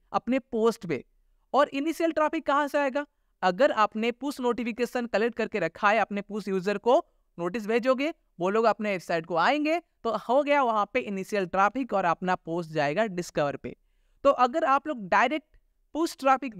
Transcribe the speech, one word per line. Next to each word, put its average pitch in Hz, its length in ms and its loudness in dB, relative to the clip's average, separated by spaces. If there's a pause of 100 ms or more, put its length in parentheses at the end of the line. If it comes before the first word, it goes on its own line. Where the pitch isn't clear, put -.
(120)
अपने 240 260 -2
पोस्ट 226 480 0
पे, 160 180 -6 (500)
और 285 140 4
इनिशियल 320 440 -2
ट्रैफिक 311 340 -2
कहाँ 285 220 2
से 294 100 -2
आएगा? 285 280 -2 (360)
अगर 185 300 2
आपने 220 400 0
पुश 269 280 -8
नोटिफिकेशन 240 680 -2
कलेक्ट 226 300 -2
करके 214 220 -4
रखा 185 320 0
है, 226 80 4
अपने 202 240 -2
पुश 202 260 -8
यूजर 190 300 0
को 262 260 4 (340)
नोटिस 180 280 -4
भेजोगे, 247 460 0 (280)
वो 180 100 0
लोग 226 140 2
अपने 208 260 0
वेबसाइट 170 360 -2
को 175 100 -4
आएंगे, 294 440 2 (240)
तो 220 120 -2
हो 247 260 2
गया 285 200 2
वहाँ 220 300 0
पे 262 80 -2
इनिशियल 196 460 -4
ट्रैफिक 208 460 0
और 190 120 0
अपना 180 300 0
पोस्ट 170 360 -6
जाएगा 151 320 0
Discover 170 540 -2
पे। - 200 -14 (480)
तो 277 60 8
अगर 254 340 2
आप 277 220 2
लोग 240 220 -8
डायरेक्ट 240 480 0 (380)
पुश 320 220 -2
ट्रैफिक 269 440 0